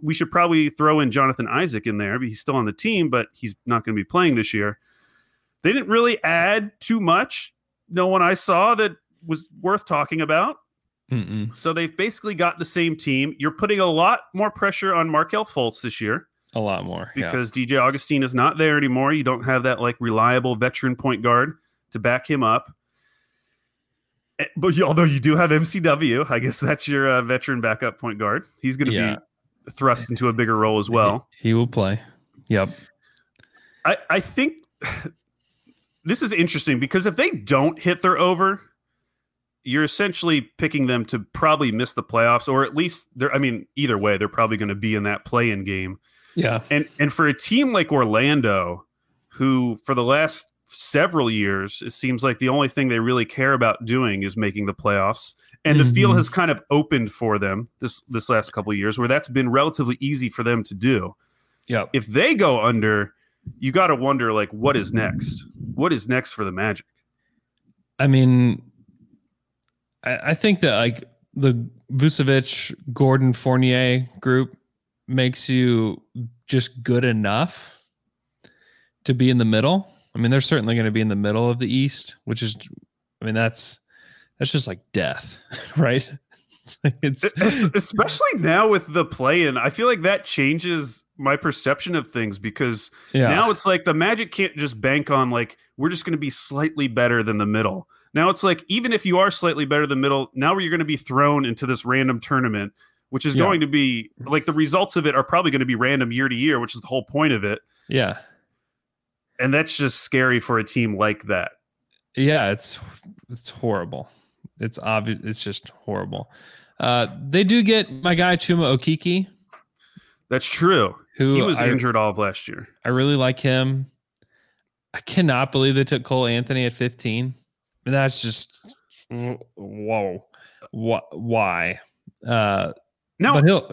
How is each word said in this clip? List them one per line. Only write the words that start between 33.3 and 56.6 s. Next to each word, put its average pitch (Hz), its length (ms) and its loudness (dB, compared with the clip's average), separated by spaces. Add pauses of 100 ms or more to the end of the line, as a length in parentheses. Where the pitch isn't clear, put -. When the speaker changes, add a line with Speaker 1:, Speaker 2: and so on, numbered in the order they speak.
Speaker 1:
I, 170 120 2 (140)
I 185 100 2
think 285 340 -2 (280)
<sighs> - 1200 -16
this 196 180 -2
is 214 100 -2
interesting 160 460 0
because 180 280 0
if 170 100 0
they 320 140 2
don't 143 480 0
hit 180 240 -2
their 180 160 2
over, 180 420 2 (1040)
you're 139 200 0
essentially 170 580 0
picking 147 440 -4
them 120 200 0
to 123 120 -6
probably 147 540 0
miss 120 220 -4
the 117 80 -4
playoffs, 117 440 2
or 135 160 2
at 135 140 -4
least 170 400 -4
they're, 131 180 -2
I 135 40 0
mean, 120 360 -2
either 127 240 0
way, 101 180 2
they're 101 120 -2
probably 113 280 0
gonna 101 200 -4
be 107 180 -2
in 101 100 -2
that 104 200 -4
play-in 113 400 -2
game. 95 340 -6 (380)
Speaker 2:
Yeah. 117 240 0 (100)
Speaker 1:
And, 151 160 0 (140)
and 147 120 0
for 156 140 2
a 143 80 2
team 254 380 0
like 175 180 0
Orlando, 110 920 2 (440)
who 127 560 0
for 135 100 -2
the 123 100 2
last 147 480 0 (140)
several 151 640 0
years, 98 540 -2
it 113 80 -10
seems 127 300 -4
like 127 160 0
the 127 120 0
only 139 180 2
thing 135 200 -2
they 117 120 0
really 120 240 0
care 135 300 0
about 120 300 0
doing 113 380 0
is 98 140 -6
making 104 300 -2
the 98 80 -4
playoffs. 101 600 -2 (300)
And 147 160 4
the 135 40 6
field 190 260 6
Speaker 2:
Mm-hmm. 185 80 6
Speaker 1:
has 165 100 2
kind 170 240 0
of - 180 -4